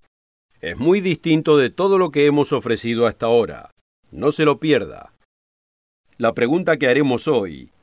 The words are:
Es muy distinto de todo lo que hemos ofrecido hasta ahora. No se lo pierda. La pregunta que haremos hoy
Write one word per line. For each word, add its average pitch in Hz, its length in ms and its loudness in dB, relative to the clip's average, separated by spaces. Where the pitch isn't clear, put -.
Es 85 160 -10
muy 180 240 0
distinto 160 560 2
de 127 100 2
todo 196 300 0
lo 180 120 0
que 143 140 2
hemos 147 300 2
ofrecido 117 520 -2
hasta 113 200 -4
ahora. 113 460 0
No 143 220 -2
se 156 140 0
lo 143 120 2
pierda. 123 540 -4
La 117 160 0
pregunta 156 420 0
que 143 100 -2
haremos 127 420 2
hoy 92 420 -4